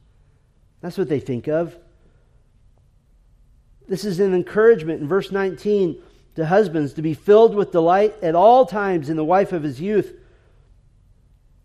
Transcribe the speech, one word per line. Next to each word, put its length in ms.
That's 160
what 120
they 100
think 300
of. 280
This 160
is 160
an 120
encouragement 720
in 60
verse 240
nineteen. 680
To 120
husbands 480
to 80
be 120
filled 400
with 180
delight 500
at 120
all 320
times 420
in 80
the 80
wife 280
of 100
his 180
youth. 320